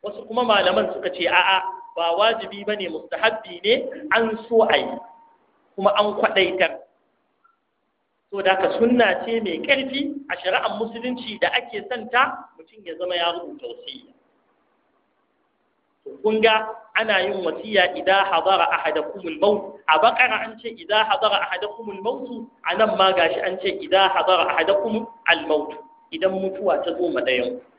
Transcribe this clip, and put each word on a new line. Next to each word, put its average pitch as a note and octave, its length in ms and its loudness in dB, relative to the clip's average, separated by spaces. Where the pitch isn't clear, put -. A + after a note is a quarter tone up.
Wasu - 240 -10
kuma A#3+ 160 0
malaman G3+ 480 2
suka - 240 -6
ce, F3 80 -4
"A'a, F3+ 400 4
ba E3+ 160 0
wajibi G3+ 560 0
bane, F#3+ 240 -4
mustahabbi G#3+ 720 -2
ne, A3 100 4
an A3 240 2
so A3+ 160 6
a D3+ 80 4
yi, - 160 -2
kuma G3+ 180 4
an G#3 240 2
kwaɗaitar." F#3 640 0
So G3 120 -6
da F#3 120 4
haka F#3 240 0
sunna A#3 460 4
ce A3+ 160 -2
mai G#3+ 220 -4
ƙarfi C4+ 520 -2
a F3+ 80 -6
shari'ar G3+ 420 -2
musulunci A3+ 600 -8
da E3+ 120 2
ake A3+ 360 -6
son A3+ 220 -8
ta C4 480 0
mutum G#3+ 260 -20
ya E3 140 -10
zama F3+ 180 -4
ya E3+ 160 0
rubuta D3 340 -10
wasiya. C3 460 -16
To C#3 60 -14
kun A3 180 2
ga A3 280 4
ana G#3 280 2
yin F#3+ 220 -4
wasiya F#3+ 520 0
idan F#3+ 300 4
hadara F3+ 440 4
ahadakumul D#3+ 720 -2
maut. - 460 2
A D#3+ 120 6
Baqara A3+ 460 4
an A3+ 140 -12
ce A#3 100 -12
idan G#3 380 0
hadara G#3 300 2
ahadakumul G3+ 560 -8
maut, A#3+ 460 -6
a F3 120 -2
nan G#3+ 220 2
ma F#3+ 140 4
gashi E3+ 280 2
an F#3+ 200 -4
ce G3+ 80 -4
idan F#3 300 4
hadara F3 400 2
ahadakumul G3+ 560 0
maut. D3+ 260 0
Idan F3+ 200 0
mutuwa F#3+ 520 -2
ta E3+ 140 -2
zo F3 100 0
ma C3+ 120 -2
ɗayan. B2 400 -2